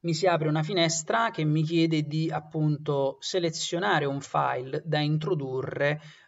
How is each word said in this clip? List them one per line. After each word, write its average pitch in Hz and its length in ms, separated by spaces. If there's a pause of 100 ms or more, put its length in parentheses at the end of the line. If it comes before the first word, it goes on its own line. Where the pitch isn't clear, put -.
mi 165 140
si 190 140
apre 156 200
una 156 140
finestra 202 680
che 156 140
mi 151 200
chiede 165 380
di, 156 280
appunto, 151 880
selezionare 170 840
un 139 160
file 135 640
da 151 160
introdurre, 147 1000 (280)